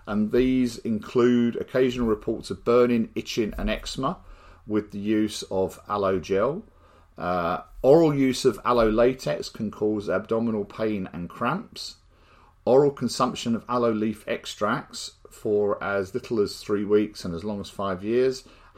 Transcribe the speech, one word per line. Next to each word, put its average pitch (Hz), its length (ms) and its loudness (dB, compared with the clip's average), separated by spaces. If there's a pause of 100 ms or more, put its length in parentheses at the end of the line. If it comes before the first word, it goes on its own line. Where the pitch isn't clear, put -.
and 107 260 0
these 127 480 2
include 120 760 2
occasional 127 500 0
reports 110 460 -4
of - 120 -12
burning, 120 520 4
itching, 110 420 -4
and 104 120 -2
eczema - 480 -4 (500)
with 107 240 -2
the 104 80 -10
use 107 500 0
of 95 300 -2 (100)
aloe 98 300 0
gel. 110 420 0 (560)
Uh, 87 440 -2 (200)
oral 151 320 8
use 131 300 0
of 117 220 2
aloe 113 260 4
latex 131 580 0
can 104 220 -8
cause 107 380 -2
abdominal 107 560 -2
pain 107 480 -4
and 85 160 -8
cramps. - 680 -6 (680)
Oral 139 260 6
consumption 127 640 -2
of 101 120 -6
aloe 120 240 0
leaf 107 360 -2
extracts - 840 -6 (180)
for 104 540 0
as 101 300 -2
little 120 260 -4
as 101 200 -2
three 104 240 -2
weeks 104 420 2
and 87 80 -6
as 85 100 -8
long 104 160 -6
as 95 100 -10
five 98 340 -6
years 127 400 0 (340)